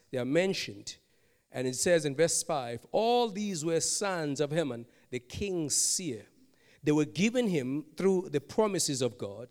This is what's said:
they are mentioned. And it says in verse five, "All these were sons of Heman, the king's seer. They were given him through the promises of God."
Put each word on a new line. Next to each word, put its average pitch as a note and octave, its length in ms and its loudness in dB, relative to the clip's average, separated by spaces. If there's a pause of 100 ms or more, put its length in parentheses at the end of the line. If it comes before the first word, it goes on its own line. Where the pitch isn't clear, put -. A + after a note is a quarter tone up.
(120)
they B2+ 80 -2
are B2 60 -2
mentioned. C#3+ 720 -2 (540)
And B2+ 160 -4
it B2+ 80 -2
says E3+ 300 4
in C#3 100 -2
verse D#3+ 280 2
five, B2 480 -4
"All A#3 380 4
these F#3+ 360 -4
were E3 140 2
sons D#3 600 -2
of C#3+ 120 0
Heman, C3 340 -2 (240)
the B2+ 100 -6
king's F3 560 -4
seer. C3 520 -2 (560)
They D3 80 2
were D3+ 140 4
given A#3 420 2
him D3 380 -2 (100)
through F#3 340 2
the C#3+ 100 0
promises E3 600 0
of A#2+ 160 0
God." G#2 340 -10